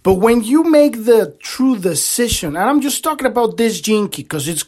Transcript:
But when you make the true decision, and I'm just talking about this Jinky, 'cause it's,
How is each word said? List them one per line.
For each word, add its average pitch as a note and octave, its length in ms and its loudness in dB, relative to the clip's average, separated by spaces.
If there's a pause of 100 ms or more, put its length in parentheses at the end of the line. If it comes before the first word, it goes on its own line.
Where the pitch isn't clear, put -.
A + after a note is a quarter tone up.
But F#3+ 140 4
when A3+ 260 4
you C#4 220 2
make D4 420 4
the A3 340 2
true B3+ 380 -2
decision, F3 800 -4
and G3 140 0
I'm C#4+ 120 2
just C#4 220 -4
talking D4 240 -4
about A3 300 -2
this A3 220 0
Jinky, G3+ 440 -2
'cause D3 240 -6
it's, E3 200 -6